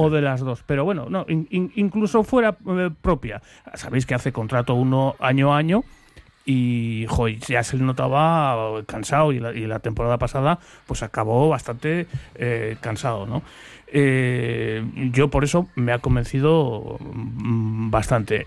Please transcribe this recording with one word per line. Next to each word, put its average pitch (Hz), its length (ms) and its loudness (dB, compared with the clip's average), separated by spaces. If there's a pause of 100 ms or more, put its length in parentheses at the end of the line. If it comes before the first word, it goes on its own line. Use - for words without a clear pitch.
O 156 80 4
de 151 120 2
las 135 180 0
dos. 131 260 -6
Pero 143 200 0
bueno, 151 240 -4
no, 185 180 -4
in-, 160 240 -2
in-, 185 240 -2
incluso 208 480 2
fuera, 226 340 2 (120)
eh, 180 200 0 (120)
propia. 127 400 -2 (320)
Sabéis 127 320 -2
que 131 100 -2
hace 123 160 -2
contrato 120 440 0
uno 131 440 2
año 135 340 4
a 147 40 4
año 170 260 2 (640)
y, 120 640 0
jo, 120 180 2
y 110 120 -4
ya 120 240 0
se - 120 -4
le 131 80 2
notaba 131 1000 2
cansado 143 480 0
y 123 80 -2
la, 117 120 -6
y 110 140 -6
la 110 120 -4
temporada 117 380 0
pasada 139 420 0 (280)
pues - 160 -6
acabó 117 460 2
bastante, 156 580 -2 (280)
eh, 113 440 -4
cansado, 110 460 -4
¿no? 113 180 -6 (480)
Eh, 123 920 2 (280)
yo 135 180 4
por 139 140 2
eso 175 320 0
me 120 160 0
ha 120 80 2
convencido, 131 1000 2
mm, 113 920 -2
bastante. 107 580 0